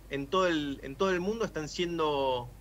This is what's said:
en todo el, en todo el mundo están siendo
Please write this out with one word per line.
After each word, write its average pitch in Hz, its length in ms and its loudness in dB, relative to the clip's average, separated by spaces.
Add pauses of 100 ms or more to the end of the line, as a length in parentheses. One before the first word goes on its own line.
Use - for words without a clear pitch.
(100)
en 139 160 -4
todo 185 200 4
el, 147 360 0
en 135 140 -10
todo 190 140 2
el 180 100 2
mundo 214 240 0
están 156 240 -4
siendo 147 840 0 (100)